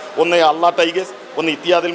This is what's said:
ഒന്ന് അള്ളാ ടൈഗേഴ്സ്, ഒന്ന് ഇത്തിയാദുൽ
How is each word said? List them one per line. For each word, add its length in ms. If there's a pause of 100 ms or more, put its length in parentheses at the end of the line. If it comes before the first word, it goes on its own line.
(220)
ഒന്ന് 140 (140)
അള്ളാ 280
ടൈഗേഴ്സ്, 360 (240)
ഒന്ന് 180
ഇത്തിയാദുൽ 380